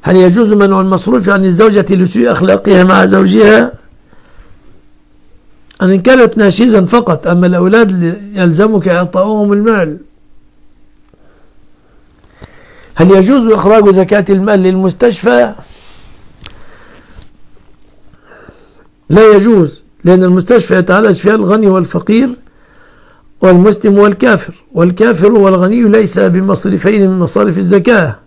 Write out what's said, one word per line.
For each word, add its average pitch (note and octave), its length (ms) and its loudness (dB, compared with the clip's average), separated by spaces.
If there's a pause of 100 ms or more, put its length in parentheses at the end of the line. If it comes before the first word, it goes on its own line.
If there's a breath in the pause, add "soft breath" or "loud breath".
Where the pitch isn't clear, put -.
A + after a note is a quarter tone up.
هل F3 140 -2
يجوز F#3 380 2
منع G3 260 0
المصروف F#3+ 500 -2
عن G3 160 0
الزوجة G3+ 500 0
لسوء G3+ 360 -2
أخلاقها F#3+ 520 0
مع F#3 220 2
زوجها؟ G#3 680 2 (2000 soft breath)
أن F#3 80 0
إن F#3+ 120 0
كانت B3 360 2
ناشزا G#3+ 480 2
فقط، F#3 420 -2
أما F3 200 0
الأولاد F#3 440 0 (420)
يلزمك F#3 540 0
إعطاؤهم F#3+ 680 -2
المال. G3+ 440 -2 (3000 loud breath)
هل F3 160 2
يجوز A3 360 2
إخراج G#3 420 2
زكاة F#3+ 400 0
المال G3 300 0
للمستشفى؟ F#3+ 960 -2 (3500 loud breath)
لا G#3+ 260 4
يجوز، G3 460 0 (220)
لأن F#3 200 2
المستشفى F#3 520 0
يتعالج F#3 400 0
فيها G#3 200 -2
الغني G#3 320 -2
والفقير F#3+ 640 -2 (1120 soft breath)
والمسلم G3 580 2
والكافر، G#3 640 -2 (100)
والكافر F3+ 580 0
والغني G3+ 580 0
ليس G#3 300 0
بمصرفين F#3+ 920 -2
من F#3 100 -4
مصارف F#3 380 -2
الزكاة. F#3+ 580 0 (120)